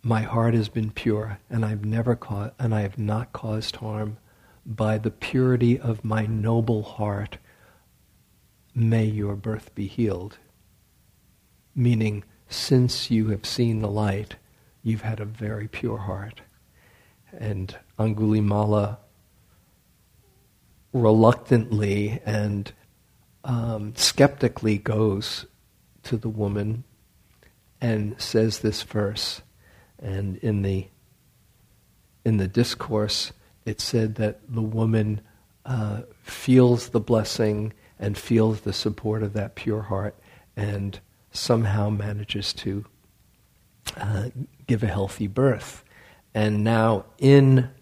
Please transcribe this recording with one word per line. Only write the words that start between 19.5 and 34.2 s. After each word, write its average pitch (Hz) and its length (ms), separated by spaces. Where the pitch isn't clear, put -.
reluctantly 110 1300
and, 104 480
um, 113 520
skeptically 113 840
goes 107 680
to 120 120
the 110 120
woman 107 560
and 107 400
says 110 400
this 107 220
verse. - 600
And 98 400
in 104 240
the, 95 260
in 110 120
the 95 120
discourse, 107 840
it 110 160
said 110 340
that 107 340